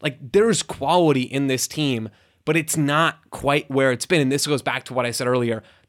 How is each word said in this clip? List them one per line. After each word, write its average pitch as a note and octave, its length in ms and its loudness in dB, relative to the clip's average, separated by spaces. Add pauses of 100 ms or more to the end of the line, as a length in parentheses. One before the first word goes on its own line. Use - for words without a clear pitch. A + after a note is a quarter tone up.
Like, C3+ 280 -8
there's G#3 320 4
quality D3+ 600 2
in C#3 240 -2
this C3 200 -2
team, B2 420 -4 (360)
but D#3 100 2
it's D#3+ 220 -2
not D3+ 540 0
quite C#3+ 380 -2
where C3+ 220 2
it's A#2+ 140 -4
been. E3+ 160 2
And C3 100 2
this C#3+ 160 -2
goes D3 140 -2
back C3 240 -4
to - 80 -12
what B2 120 0
I A#2+ 60 -4
said B2 160 -4
earlier. A#2+ 340 0 (280)